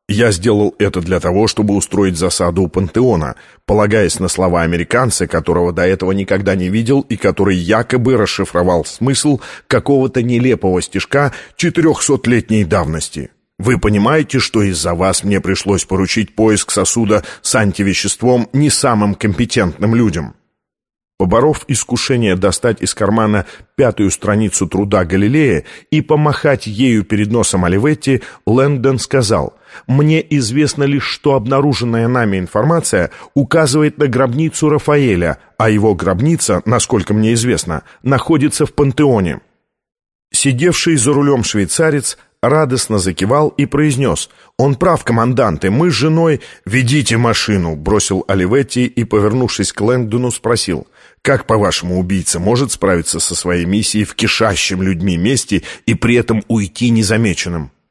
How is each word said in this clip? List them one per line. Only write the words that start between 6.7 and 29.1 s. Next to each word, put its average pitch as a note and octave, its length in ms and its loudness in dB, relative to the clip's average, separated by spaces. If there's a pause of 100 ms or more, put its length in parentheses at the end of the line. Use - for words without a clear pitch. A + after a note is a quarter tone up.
видел A#2 320 0
и G#2+ 160 -6
который G2 380 2
якобы A#2 600 0
расшифровал F2+ 720 0
смысл C3+ 540 -2 (260)
какого-то C3 560 0
нелепого A#2 580 0
стишка C3+ 540 -2 (220)
четырёхсотлетней B2 1080 0
давности. D#2+ 680 -4 (260)
Вы A#2 200 0
понимаете, A#2 600 2
что A2 240 0
из-за F2 320 -2
вас F#2 300 0
мне G2+ 180 0
пришлось F#2+ 420 -2
поручить F#2+ 500 -2
поиск G#2+ 360 2
сосуда G#2+ 520 0 (200)
с - 120 -4
антивеществом G#2+ 1000 0
не C#3+ 160 2
самым G#2+ 440 0
компетентным G#2+ 800 0
людям?» F2+ 420 0 (840)
Поборов A#2 480 2
искушение A#2 720 -2
достать G2 440 0
из - 140 -4
кармана G#2 500 0 (300)
пятую G#2+ 380 0
страницу G2+ 560 0
труда G2 360 0
Галилея G#2 600 2 (260)
и D3+ 100 0
помахать D3 680 0
ею A2 340 2
перед G#2 300 -2
носом G2+ 320 0
Оливетти, B2 580 0 (240)
Лэнгдон C3 540 2
сказал: G#2 540 0 (340)